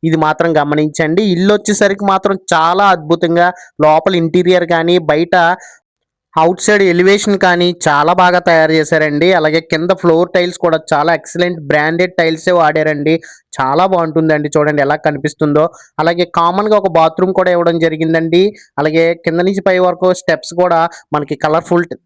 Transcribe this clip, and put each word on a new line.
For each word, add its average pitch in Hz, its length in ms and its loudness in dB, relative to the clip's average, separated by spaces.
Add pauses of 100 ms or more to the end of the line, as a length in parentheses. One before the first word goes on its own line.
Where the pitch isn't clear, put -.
ఇది 160 220 0
మాత్రం 160 320 -2
గమనించండి. 151 680 -2
ఇల్లు 185 260 0
వచ్చేసరికి 202 520 -2
మాత్రం 190 320 0 (140)
చాలా 175 380 2
అద్భుతంగా 170 600 0 (320)
లోపల 160 340 2
ఇంటీరియర్ 175 520 0
కానీ, 170 380 0
బయట 160 300 0 (1000)
అవుట్ 165 300 0
సైడ్ 208 200 2
ఎలివేషన్ 196 560 2
కానీ 175 280 2 (140)
చాలా 147 320 2
బాగా 180 260 2
తయారు 160 340 2
చేశారండి. 156 600 0
అలాగే 156 280 0
కింద 165 360 -4
ఫ్లోర్ 175 340 2
టైల్స్ 180 280 -2
కూడా 165 180 0 (100)
చాలా 147 260 0
ఎక్సలెంట్ 175 480 -4
బ్రాండెడ్ 156 560 -2
టైల్సే 160 360 -2
వాడారండి. 156 600 0 (380)
చాలా 139 340 0
బాగుంటుందండి. 160 600 0
చూడండి 147 320 0
ఎలా 143 160 0
కనిపిస్తుందో. 151 680 -2 (360)
అలాగే 170 260 0 (100)
కామన్గా 190 420 0
ఒక 196 140 0
బాత్రూమ్ 165 420 0
కూడా 185 180 0
ఇవ్వడం 170 280 0
జరిగిందండి. 160 640 0 (340)
అలాగే 156 280 0 (120)
కింద 165 220 -4
నుంచి 190 240 -2
పై 185 160 2
వరకు 180 340 0
స్టెప్స్ 170 400 -6
కూడా 170 280 2 (300)
మనకి 147 260 -4
కలర్ఫుల్ 170 500 0 (180)